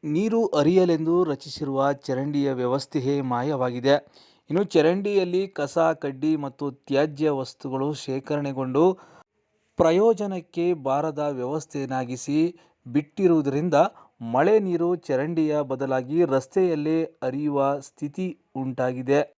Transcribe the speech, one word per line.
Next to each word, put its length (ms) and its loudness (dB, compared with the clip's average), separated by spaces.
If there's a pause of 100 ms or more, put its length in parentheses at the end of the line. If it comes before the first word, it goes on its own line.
(140)
ನೀರು 260 2 (160)
ಹರಿಯಲೆಂದು 580 4 (140)
ರಚಿಸಿರುವ 580 -2 (200)
ಚರಂಡಿಯ 420 -2 (100)
ವ್ಯವಸ್ಥೆಯೇ 560 -2 (160)
ಮಾಯವಾಗಿದೆ. 640 0 (560)
ಇನ್ನು 120 0 (120)
ಚರಂಡಿಯಲ್ಲಿ 680 2 (160)
ಕಸ, 220 -4 (240)
ಕಡ್ಡಿ 280 -4 (140)
ಮತ್ತು 200 -10 (240)
ತ್ಯಾಜ್ಯ 500 0
ವಸ್ತುಗಳು 500 -6 (160)
ಶೇಖರಣೆಗೊಂಡು 800 -2 (960)
ಪ್ರಯೋಜನಕ್ಕೆ 880 2 (200)
ಬಾರದ 380 -2 (160)
ವ್ಯವಸ್ಥೆಯನ್ನಾಗಿಸಿ 960 -4 (560)
ಬಿಟ್ಟಿರುವುದರಿಂದ 840 2 (580)
ಮಳೆ 200 4 (120)
ನೀರು 240 0 (180)
ಚರಂಡಿಯ 460 0 (180)
ಬದಲಾಗಿ 460 -2 (160)
ರಸ್ತೆಯಲ್ಲೇ 640 0 (280)
ಹರಿಯುವ 420 0 (220)
ಸ್ಥಿತಿ 400 -8 (340)
ಉಂಟಾಗಿದೆ. 580 0 (180)